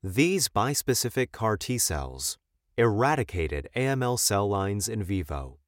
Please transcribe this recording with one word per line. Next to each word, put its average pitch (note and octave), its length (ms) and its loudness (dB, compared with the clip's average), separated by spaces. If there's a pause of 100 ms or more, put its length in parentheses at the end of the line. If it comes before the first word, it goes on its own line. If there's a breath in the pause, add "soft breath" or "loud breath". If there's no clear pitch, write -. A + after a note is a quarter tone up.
These C#3+ 440 2
bispecific B2 840 0
car G#2+ 240 2
T B2 220 -4
cells C2+ 580 -4 (400)
eradicated G#2+ 960 0
A B2+ 120 0
M C3+ 160 0
L B2 140 0
cell G2+ 320 2
lines G2+ 400 0
in A2 140 -4
vivo D#2 640 -4